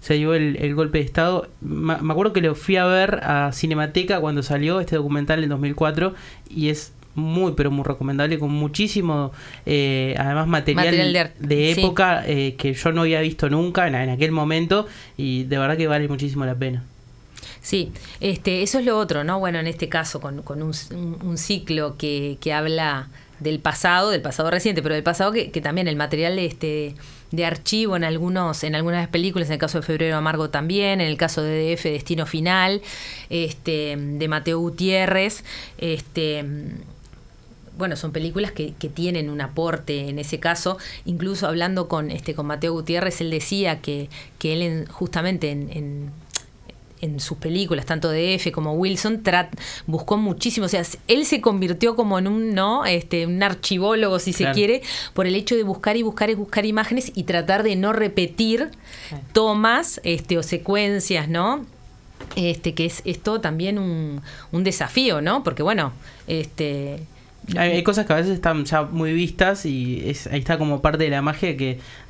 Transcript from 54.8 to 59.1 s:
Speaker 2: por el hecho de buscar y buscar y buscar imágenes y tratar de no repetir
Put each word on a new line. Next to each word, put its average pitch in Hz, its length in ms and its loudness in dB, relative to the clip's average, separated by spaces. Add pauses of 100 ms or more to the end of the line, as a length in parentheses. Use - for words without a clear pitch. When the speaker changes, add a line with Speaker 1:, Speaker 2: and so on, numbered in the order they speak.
Speaker 2:
por 190 140 2
el 180 80 2
hecho 208 220 0
de 226 60 4
buscar 208 360 0
y 233 40 0
buscar 214 280 0
y 220 40 2
buscar 208 300 -2
imágenes 220 500 0
y 185 100 -2
tratar 190 400 2
de 214 120 2
no 202 160 2
repetir 220 800 2 (400)